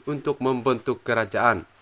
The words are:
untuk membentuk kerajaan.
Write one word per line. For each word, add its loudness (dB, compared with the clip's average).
untuk -4
membentuk -2
kerajaan. 0